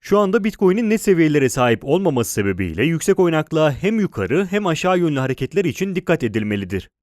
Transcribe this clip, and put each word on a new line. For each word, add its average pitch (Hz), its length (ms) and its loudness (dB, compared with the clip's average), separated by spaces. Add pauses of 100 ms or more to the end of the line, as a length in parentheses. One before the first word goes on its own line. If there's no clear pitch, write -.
Şu 202 180 0
anda 202 240 2
Bitcoin'in 208 460 2
net 214 120 2
seviyelere 151 480 4
sahip 123 360 2
olmaması 143 480 0
sebebiyle 98 520 -2
yüksek 170 340 0
oynaklığa 156 520 2
hem 196 280 -2
yukarı 160 460 -2
hem 202 220 -2
aşağı 180 320 0
yönlü 156 200 0
hareketler 131 460 -2
için 180 300 -4
dikkat 170 280 -2
edilmelidir. 101 640 -4 (140)